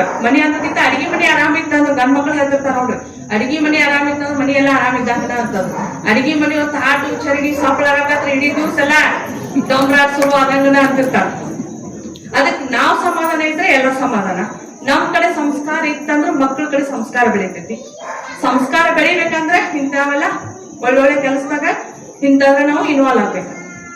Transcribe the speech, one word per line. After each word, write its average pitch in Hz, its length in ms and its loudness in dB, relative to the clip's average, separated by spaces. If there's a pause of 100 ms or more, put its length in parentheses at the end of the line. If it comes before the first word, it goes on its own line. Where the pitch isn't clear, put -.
(220)
ಮನಿ 254 180 4
ಅನ್ನೋದಕ್ಕಿಂತ 311 460 0
ಅಡಿಗೆ 311 240 0
ಮನಿ 349 160 0
ಆರಾಮ್ 302 300 2
ಇತ್ತಂದ್ರ, 294 360 2
ಗಂಡ್ 269 260 4
ಮಕ್ಳು 285 160 0
ಹೇಳ್ತಿರ್ತಾರ 277 380 0
ನೋಡ್ರಿ, 247 240 0 (380)
"ಅಡಿಗೆ 269 240 0
ಮನಿ 302 200 2
ಆರಾಮ್ 285 300 2
ಇತ್ತಂದ್ರ 285 340 -2
ಮನಿ 277 100 0
ಎಲ್ಲ 277 160 2 (120)
ಆರಾಮ್ 247 180 0
ಇದ್ದಂಗನ" 247 340 -2
ಅಂತಂದ್ರ, 208 800 -4
ಅಡಿಗೆ 269 240 2
ಮನಿ 302 220 2
ಒಂದ್ 294 160 0
ತಾಟು 277 520 -2
ಚರಗಿ 285 300 0
ಸಪ್ಪಳ 277 320 0
ಆಗಕತ್ರ 285 420 2
ಇಡೀ 277 280 0
ದಿವ್ಸ 302 220 -2
ಎಲ್ಲ 285 140 2 (760)
ಡೊಂಬ್ರ 277 280 4
ಶುರು 285 380 4
ಆದಂಗನ 277 420 4 (100)
ಅಂತಿರ್ತಾರ. 262 360 2 (1160)
ಅದಕ್ 277 320 -2
ನಾವ್ - 260 2
ಸಮಾಧಾನ 330 420 0
ಇದ್ರೆ 311 280 0
ಎಲ್ಲ 262 300 2
ಸಮಾಧಾನ. 196 420 -2 (500)
ನಮ್ 311 240 0
ಕಡೆ 339 200 2
ಸಂಸ್ಕಾರ 302 500 -2
ಇತ್ತಂದ್ರ 294 460 -2
ಮಕ್ಳ 285 340 0
ಕಡೆ 285 200 0
ಸಂಸ್ಕಾರ 233 440 -2
ಬೆಳಿತೈತಿ. 190 680 -6 (480)
ಸಂಸ್ಕಾರ 320 520 2
ಬೆಳಿಬೇಕಂದ್ರ 320 840 0
ಇಂಥವೆಲ್ಲ 285 480 0 (580)
ಒಳ್ಳೊಳ್ಳೆ 269 400 4
ಕೆಲ್ಸದಾಗ 277 420 -2 (600)
ಇಂಥವಾಗ 277 420 4
ನಾವು 294 200 0
ಇನ್ವಾಲ್ವ್ 269 360 4
ಆಗ್ಬೇಕು. - 260 -4 (480)